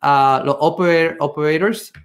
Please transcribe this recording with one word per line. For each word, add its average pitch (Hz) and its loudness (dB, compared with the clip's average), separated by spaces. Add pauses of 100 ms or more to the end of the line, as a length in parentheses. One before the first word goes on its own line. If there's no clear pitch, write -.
ah, 139 2
los 139 0
oper-, 165 0
operators, 156 -2 (140)